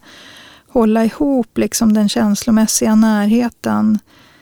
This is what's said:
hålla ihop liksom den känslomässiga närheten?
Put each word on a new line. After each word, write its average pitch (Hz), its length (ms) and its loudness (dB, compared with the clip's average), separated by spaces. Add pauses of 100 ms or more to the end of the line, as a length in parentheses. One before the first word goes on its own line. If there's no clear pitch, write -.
(680)
hålla 226 360 0
ihop 262 540 -2
liksom 220 340 0
den 214 160 2
känslomässiga 220 880 0
närheten? 214 1040 0 (440)